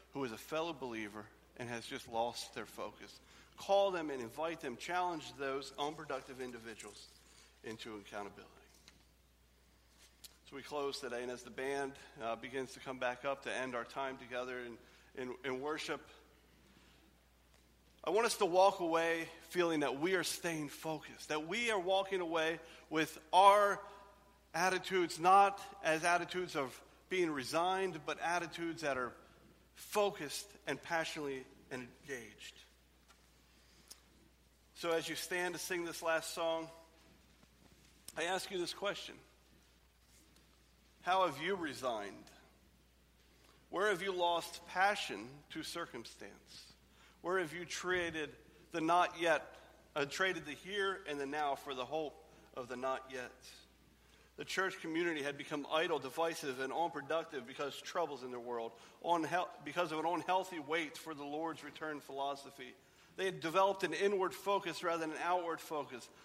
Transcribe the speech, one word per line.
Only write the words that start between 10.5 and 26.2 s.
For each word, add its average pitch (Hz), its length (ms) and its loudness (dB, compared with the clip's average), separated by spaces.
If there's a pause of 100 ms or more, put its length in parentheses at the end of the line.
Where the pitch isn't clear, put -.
we 127 80 -10
close 143 360 -2
today, 123 220 -2
and 123 100 -4
as 123 120 -8
the 123 80 -14
band, 135 400 -2 (320)
uh, 113 140 0
begins 127 360 -6
to - 60 -14
come 131 180 -8
back 123 280 -2
up 139 180 -2
to 107 120 -2
end 127 200 -2
our 117 80 -2
time 135 340 -4
together 123 420 -6
in, 120 180 -10 (440)
in, 127 140 -4 (100)
in 131 160 -2
worship, 151 400 -4 (2000)
I 156 60 -4
want 220 160 4
us 220 120 0
to 208 80 4
walk 185 340 8
away 165 480 2 (220)
feeling 170 320 4
that 135 180 2
we 185 160 2
are 170 80 2
staying 156 460 -2
focused, - 600 -8
that 156 180 -2
we 233 220 0
are 214 100 2
walking 190 400 2
away 165 400 2 (300)
with 156 300 2 (120)
our 202 480 10 (760)
attitudes 180 640 2
not 196 420 10 (220)
as 160 200 4
attitudes 175 520 2